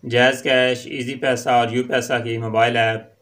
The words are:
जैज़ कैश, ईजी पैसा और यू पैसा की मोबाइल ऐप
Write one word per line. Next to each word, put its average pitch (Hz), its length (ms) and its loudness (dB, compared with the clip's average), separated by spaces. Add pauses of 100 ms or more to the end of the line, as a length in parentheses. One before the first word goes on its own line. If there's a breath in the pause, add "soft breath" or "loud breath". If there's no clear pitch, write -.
जैज़ 123 400 2
कैश, 127 480 2
ईजी 135 260 -6
पैसा 131 400 0
और 113 180 2
यू 123 100 0
पैसा 123 360 -2
की 113 180 -6
मोबाइल 113 380 0
ऐप 113 460 -2